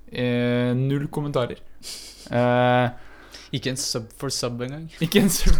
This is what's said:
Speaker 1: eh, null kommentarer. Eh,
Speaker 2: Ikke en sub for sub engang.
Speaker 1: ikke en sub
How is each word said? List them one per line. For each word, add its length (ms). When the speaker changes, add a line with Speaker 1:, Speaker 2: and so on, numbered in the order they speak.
Speaker 1:
eh, 680
null 340
kommentarer. 500
Eh, 640
Speaker 2:
Ikke 180
en 80
sub 280
for 120
sub 320
engang. 340
Speaker 1:
ikke 260
en 80
sub 300